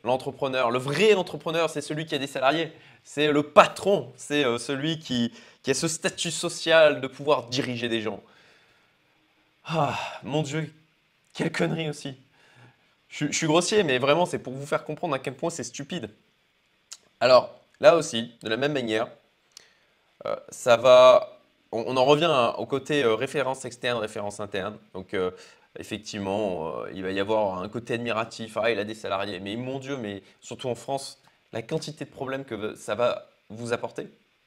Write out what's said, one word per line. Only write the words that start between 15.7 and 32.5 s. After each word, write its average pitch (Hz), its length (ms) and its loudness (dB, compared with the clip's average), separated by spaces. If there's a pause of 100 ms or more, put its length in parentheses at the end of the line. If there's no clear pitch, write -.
Alors, 123 400 6 (200)
là 160 160 8
aussi, - 460 -2
de 107 80 -6
la 110 80 0
même 143 160 0
manière, 117 360 -2 (1160)
euh, - 100 -4 (140)
ça - 280 4
va, 127 640 8 (320)
on, 117 160 -4
on 127 100 -2
en 127 80 6
revient 151 260 6
à, 123 280 2
au 110 60 -6
côté, 139 380 -2
euh, 113 120 4
référence 131 500 -4
externe, 123 320 -4
référence 104 420 -8
interne. 104 380 -6 (160)
Donc, 95 200 -12
euh, 92 180 0 (460)
effectivement, 98 1040 -6
euh, 57 120 -10
il 92 100 -10
va 92 80 -6
y 95 80 -4
avoir 98 420 -2
un 104 80 -8
côté 120 240 -8
admiratif. 113 640 -6
Ah, 113 120 0
il 107 100 0
a 101 40 -2
des 107 120 -10
salariés. 98 440 -6
Mais 98 160 -8
mon 127 240 -8
Dieu, 135 160 -8
mais 101 260 -8 (200)
surtout 123 260 -12
en 120 80 -2
France, - 460 -10 (300)
la 120 120 -8
quantité 151 420 -8
de - 60 -16
problèmes 135 340 -8
que 107 300 -8